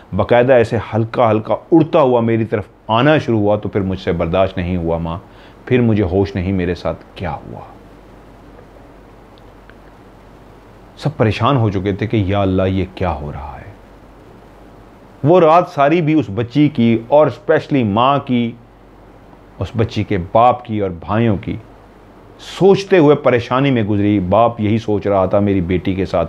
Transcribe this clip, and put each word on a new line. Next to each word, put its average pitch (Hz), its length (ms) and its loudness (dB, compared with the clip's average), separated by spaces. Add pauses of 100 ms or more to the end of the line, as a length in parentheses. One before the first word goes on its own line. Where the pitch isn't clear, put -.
(140)
बाकायदा 120 420 4
ऐसे 117 200 2
हल्का 113 520 -2
हल्का 107 260 -2 (180)
उड़ता 160 280 4
हुआ 123 200 2
मेरी 113 240 0
तरफ 104 240 -6 (220)
आना 139 280 2
शुरू 117 200 -2
हुआ, 104 180 0
तो 104 120 -6
फिर 104 140 -4
मुझसे 95 300 -4
बर्दाश्त 87 460 -2
नहीं 90 180 -4
हुआ, 82 220 -2
माँ, 82 240 -8 (460)
फिर 127 120 2
मुझे 107 220 2
होश 95 340 -2
नहीं, 95 160 -4
मेरे 90 220 -2
साथ 82 200 -6 (220)
क्या 87 140 -10
हुआ। 57 320 -14 (3250)
सब - 180 -6
परेशान 120 400 0
हो 110 140 0
चुके 98 220 -2
थे 101 140 -6
कि 98 260 -2
या 101 100 -2
अल्लाह, 95 240 0
ये 95 300 -2
क्या 90 140 -4
हो 73 200 -8
रहा 73 260 -12
है। - 180 -20 (1500)
वो 170 140 4
रात 170 300 4
सारी 147 340 0
भी 151 120 0
उस 151 160 0
बच्ची 123 380 0
की 117 420 0
और 151 200 4
specially 151 540 -2
माँ 120 340 2
की, 120 380 -4 (1040)
उस 87 160 -8
बच्ची 110 280 -2
के 101 140 -4
बाप 117 480 2
की 107 140 -6
और 92 280 -6
भाइयों 107 280 0
की - 220 -8 (840)
सोचते 190 580 2
हुए 147 160 6
परेशानी 127 560 0
में 117 160 0
गुजरी। 104 340 0
बाप 107 400 2
यही 107 180 0
सोच 104 280 -4
रहा 98 200 2
था, 101 140 0
मेरी 101 200 2
बेटी 90 360 -2
के 92 100 -2
साथ 85 220 -2